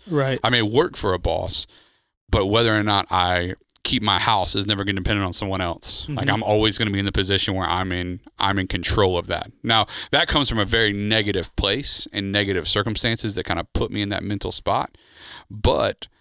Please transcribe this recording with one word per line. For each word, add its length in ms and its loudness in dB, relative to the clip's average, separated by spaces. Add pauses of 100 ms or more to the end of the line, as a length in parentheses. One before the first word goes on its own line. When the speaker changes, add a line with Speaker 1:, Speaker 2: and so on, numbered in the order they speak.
Speaker 1:
Right. 360 0
Speaker 2:
I 60 2
may 120 4
work 360 2
for 160 0
a 60 0
boss, 480 -2 (600)
but 180 2
whether 300 4
or 60 2
not 260 2
I 460 2 (280)
keep 200 0
my 160 2
house 340 2
is 140 0
never 160 -2
gonna 160 -2
depend 240 0
on 80 -2
someone 300 -2
else. 480 -4
Like, 160 -4
Speaker 1:
Mm-hmm. 100 0
Speaker 2:
I'm 80 -4
always 340 2
gonna 140 0
be 80 0
in 60 0
the 60 -2
position 440 0
where 140 -2
I'm 240 0
in, 260 -4 (180)
I'm 220 0
in 80 -2
control 500 2
of 100 -4
that." 220 -6 (140)
Now, 240 2 (240)
that 160 2
comes 220 0
from 100 -2
a 60 2
very 260 2
negative 640 -2
place 560 0
and 200 -4
negative 360 0
circumstances 680 -2
that 100 -4
kinda 180 -2 (100)
put 160 0
me 120 -4
in 80 -2
that 140 -4
mental 280 -4
spot. 460 -2 (520)
But, 580 0 (140)